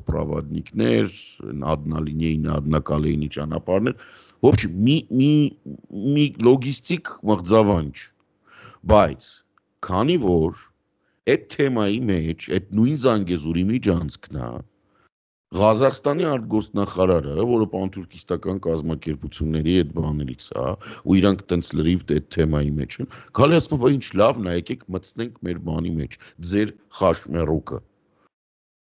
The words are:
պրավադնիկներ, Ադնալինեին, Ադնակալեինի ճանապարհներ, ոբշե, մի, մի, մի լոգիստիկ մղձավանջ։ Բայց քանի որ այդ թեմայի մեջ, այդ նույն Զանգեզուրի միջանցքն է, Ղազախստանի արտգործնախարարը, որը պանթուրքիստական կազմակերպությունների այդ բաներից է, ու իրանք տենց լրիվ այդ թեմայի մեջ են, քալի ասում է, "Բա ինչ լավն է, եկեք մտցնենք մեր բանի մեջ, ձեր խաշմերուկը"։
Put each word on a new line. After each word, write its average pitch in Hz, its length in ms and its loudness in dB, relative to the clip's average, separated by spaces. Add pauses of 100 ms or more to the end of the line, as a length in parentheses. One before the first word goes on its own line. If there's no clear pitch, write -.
պրավադնիկներ, 80 1040 -2 (560)
Ադնալինեին, 78 880 -2
Ադնակալեինի 76 800 0
ճանապարհներ, 82 680 -2 (460)
ոբշե, - 340 6
մի, 120 200 4 (120)
մի, 135 220 2 (760)
մի 147 200 2 (140)
լոգիստիկ 135 680 2 (120)
մղձավանջ։ 98 840 2 (760)
Բայց 90 480 2 (520)
քանի 117 360 0
որ 87 440 0 (640)
այդ 139 200 2
թեմայի 113 560 0
մեջ, 85 460 -2
այդ 98 220 -4
նույն 117 260 2
Զանգեզուրի 90 680 0
միջանցքն 92 720 -2
է, 60 140 -8 (1000)
Ղազախստանի 127 720 2
արտգործնախարարը, 101 1200 0
որը 117 240 2
պանթուրքիստական 92 920 -6
կազմակերպությունների 80 1160 -2
այդ 82 180 2
բաներից 76 560 -6
է, - 160 -6 (360)
ու - 140 2
իրանք 95 300 4
տենց 87 260 -2
լրիվ 80 360 0
այդ 73 220 -2
թեմայի 73 440 0
մեջ 71 240 -6
են, 123 120 -10 (220)
քալի 151 260 4
ասում - 180 0
է, 143 40 0
"Բա 123 120 4
ինչ 139 220 0
լավն 113 320 2
է, 87 100 -2
եկեք 87 320 -6
մտցնենք 110 540 -10
մեր 87 200 -6
բանի 82 320 -4
մեջ, 78 260 -6 (240)
ձեր 101 320 -2 (160)
խաշմերուկը"։ 80 880 -2 (1040)